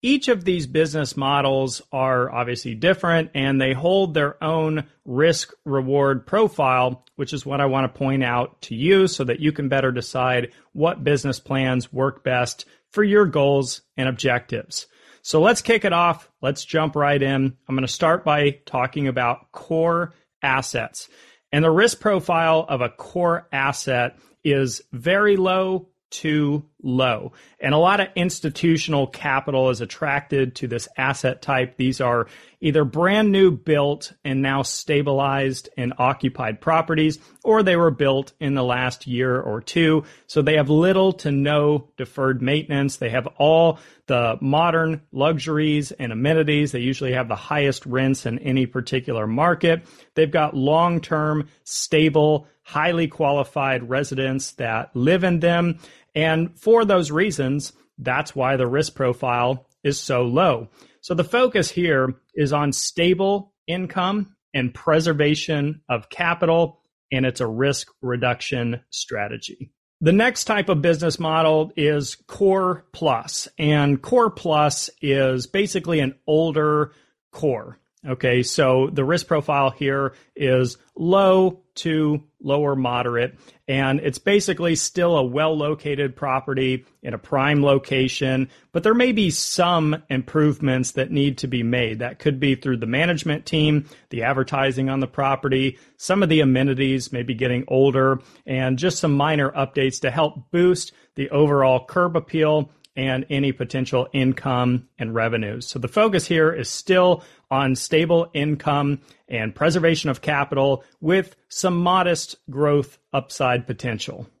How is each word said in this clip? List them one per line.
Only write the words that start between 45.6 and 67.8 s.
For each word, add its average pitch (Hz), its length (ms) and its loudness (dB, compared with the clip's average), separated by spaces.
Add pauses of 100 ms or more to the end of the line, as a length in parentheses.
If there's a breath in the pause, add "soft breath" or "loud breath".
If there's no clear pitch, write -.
and 120 220 -8
amenities. 147 580 2
They 127 80 -4
usually 127 340 -2
have 127 140 -2
the 110 80 -4
highest 143 500 -2
rents 131 400 0
in 120 140 -6
any 131 260 0
particular 123 640 -4
market. 165 580 0 (300 loud breath)
They've 156 160 2
got 156 240 0
long-term, 151 920 0 (160 soft breath)
stable, 151 840 2 (140)
highly 165 460 -2
qualified 139 840 -2
residents 135 640 -4
that 113 420 -6
live 156 280 2
in 175 160 2
them. 170 400 0 (360 loud breath)
And 160 440 0
for 226 240 4
those 180 280 2
reasons, 147 640 -2 (260 soft breath)
that's 127 360 -4
why 135 200 0
the 127 120 0
risk 139 280 -2
profile 123 720 -2 (160)
is 143 160 -2
so 127 240 0
low. 123 460 0 (320 soft breath)
So - 120 -6
the 170 100 0
focus 240 460 2
here 139 460 0 (180)
is 143 180 0
on 147 220 0
stable 190 800 0 (140)
income 185 680 -4 (180)
and 127 200 -2
preservation 151 1120 0
of 117 220 -4
capital, 170 720 0 (300)
and 131 140 0
it's 127 140 -2
a 123 80 -2
risk 127 400 -2 (140)